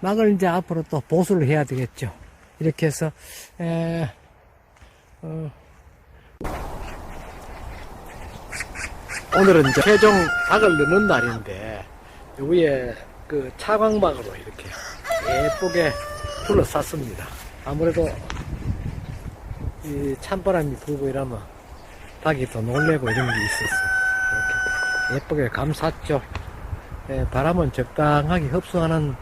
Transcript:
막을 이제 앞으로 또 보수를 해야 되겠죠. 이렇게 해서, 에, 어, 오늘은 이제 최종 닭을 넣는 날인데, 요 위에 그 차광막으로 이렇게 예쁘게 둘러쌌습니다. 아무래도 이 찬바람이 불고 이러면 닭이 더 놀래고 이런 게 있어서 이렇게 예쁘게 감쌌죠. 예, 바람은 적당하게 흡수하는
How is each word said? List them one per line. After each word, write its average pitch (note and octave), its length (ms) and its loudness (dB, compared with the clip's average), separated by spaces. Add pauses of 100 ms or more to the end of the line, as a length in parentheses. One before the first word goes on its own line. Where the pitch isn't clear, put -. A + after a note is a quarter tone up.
막을 G#3 340 4
이제 F#3 140 4
앞으로 E3+ 420 0
또 D3+ 160 0
보수를 E3+ 400 4
해야 D3+ 160 4
되겠죠. B2+ 500 -4 (460)
이렇게 D#3+ 280 0
해서, D#3 260 -2 (480)
에, E3 480 -2 (1120)
어, D#3+ 260 -8 (4000)
오늘은 E3+ 340 8
이제 - 120 4
최종 G#3+ 300 8 (360)
닭을 G3 280 6
넣는 E3 300 4
날인데, A2 760 0 (560)
요 C#3 60 -4
위에 C#3+ 480 2 (380)
그 C3+ 240 -4
차광막으로 G3 800 2
이렇게 - 300 -14 (600)
예쁘게 F3 640 2 (560)
둘러쌌습니다. C#3+ 760 0 (400)
아무래도 D#3+ 420 2 (1800)
이 C#3+ 360 -4
찬바람이 F3 560 0
불고 C#3 320 -4
이러면 C3 320 -4 (840)
닭이 D3 280 2
더 A2+ 100 -6
놀래고 C3 500 2
이런 - 160 2
게 B2 60 0 (120)
있어서 A#5 320 -2 (1300)
이렇게 C#3+ 140 -4
예쁘게 D3 240 0
감쌌죠. D3 720 -2 (880)
예, C3 220 -2
바람은 D#3 420 2
적당하게 D3 760 2
흡수하는 D#3+ 720 0